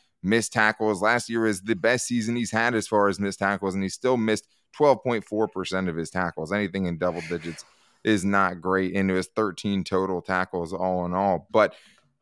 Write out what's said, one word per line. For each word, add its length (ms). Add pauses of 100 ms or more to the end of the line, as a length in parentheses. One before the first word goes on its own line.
(220)
missed 320
tackles. 480
Last 260
year 140
was 200
the 140
best 300
season 300
he's 160
had 240
as 120
far 200
as 120
missed 200
tackles, 340
and 80
he 80
still 280
missed 300 (240)
twelve 320
point 220
four 220
percent 420
of 60
his 160
tackles. 420
Anything 320
in 140
double 280
digits 380 (380)
is 200
not 380
great, 340
and 140
it 60
was 120
thirteen 560
total 380
tackles 500
all 340
in 80
all. 360
But 240 (480)